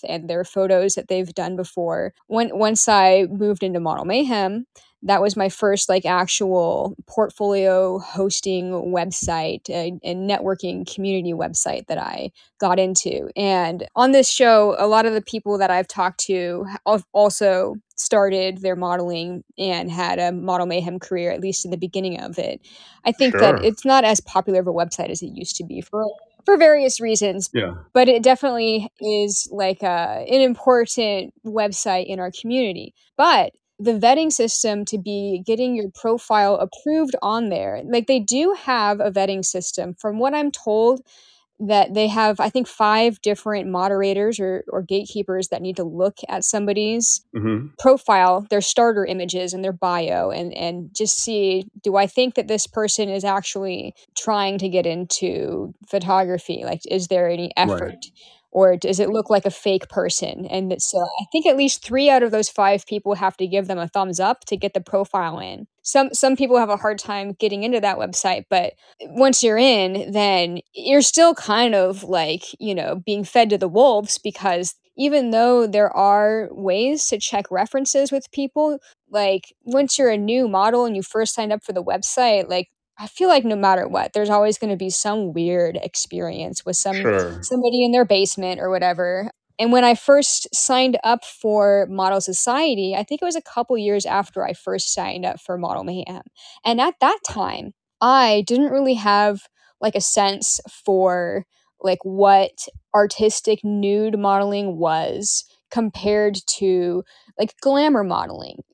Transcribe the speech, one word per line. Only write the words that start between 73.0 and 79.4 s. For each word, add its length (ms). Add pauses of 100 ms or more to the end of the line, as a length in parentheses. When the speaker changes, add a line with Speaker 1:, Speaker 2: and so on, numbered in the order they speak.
Speaker 1:
being 180
fed 260
to 80
the 100
wolves, 500
because 560 (220)
even 340
though 360
there 300
are 560
ways 560
to 100
check 320
references 600
with 220
people, 460 (320)
like, 440 (100)